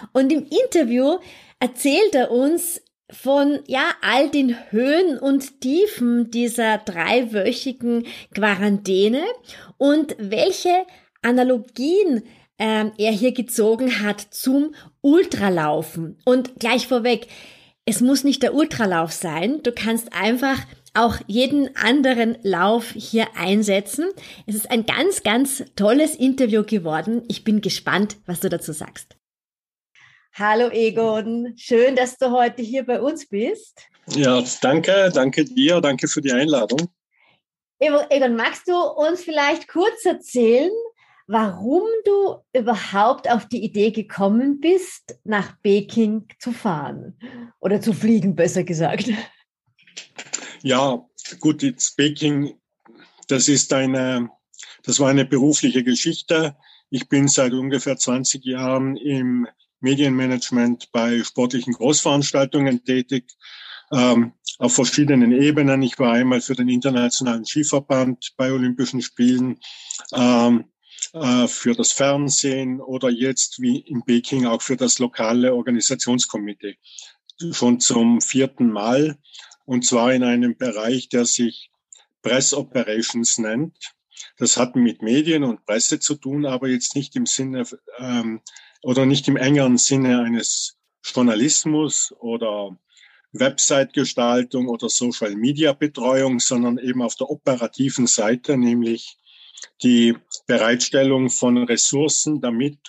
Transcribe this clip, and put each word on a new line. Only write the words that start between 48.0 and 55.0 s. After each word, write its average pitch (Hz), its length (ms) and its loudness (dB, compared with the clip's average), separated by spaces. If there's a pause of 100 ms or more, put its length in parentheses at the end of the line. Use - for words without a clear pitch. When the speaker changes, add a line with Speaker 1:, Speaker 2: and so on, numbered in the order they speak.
Speaker 1:
besser 170 280 0
gesagt. 170 460 -2 (1500)
Speaker 2:
Ja, 127 440 2 (340)
gut, 147 240 0
jetzt - 340 -2
Peking, 147 640 0 (680)
das 131 200 0
ist 143 260 2
eine, 131 560 0 (540)
das 127 160 0
war 135 100 4